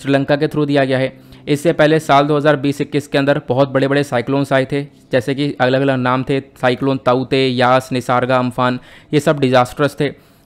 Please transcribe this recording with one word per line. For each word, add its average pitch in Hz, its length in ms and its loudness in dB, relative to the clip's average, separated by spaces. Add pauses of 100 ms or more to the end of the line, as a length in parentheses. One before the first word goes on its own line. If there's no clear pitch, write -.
श्रीलंका 139 340 0
के 147 100 -2
through 147 200 -2
दिया 143 180 2
गया 131 140 0
है। 131 140 -2 (360)
इससे 147 240 0
पहले 156 280 4
साल 143 260 2
दो 151 100 0
हज़ार 147 200 2
बीस 139 240 -2
इक्कीस 143 280 -4
के 147 100 -2
अंदर 143 300 0
बहुत 131 200 0
बड़े-बड़े 135 360 0
साइक्लोन्स 135 480 -2
आए 131 200 2
थे, 143 100 -2 (300)
जैसे 131 220 0
कि 143 260 -2
अलग-अलग 131 380 0
नाम 127 240 0
थे, 135 180 -2
साइक्लोन 131 580 -2
ताऊते, 131 480 0
यास, 127 460 2
निसर्गा, 127 440 0
अम्फान, 127 420 -2 (360)
ये 147 60 2
सब 147 200 0
डिजास्टर्स 131 600 2
थे। 143 120 -4 (340)